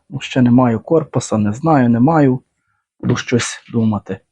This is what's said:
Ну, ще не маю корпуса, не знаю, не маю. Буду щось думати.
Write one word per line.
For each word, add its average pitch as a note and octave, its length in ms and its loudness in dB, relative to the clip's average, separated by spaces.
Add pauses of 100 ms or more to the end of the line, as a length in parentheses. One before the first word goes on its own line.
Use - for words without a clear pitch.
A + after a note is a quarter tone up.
Ну, C#3 100 -12
ще - 220 -4
не B2 100 4
маю A#2+ 280 2
корпуса, C#3+ 580 -2
не G#2 160 -2
знаю, C3 360 0
не A#2 100 2
маю. C#3 440 2 (560)
Буду - 160 -2
щось - 560 -6
думати. G#2+ 480 -2 (120)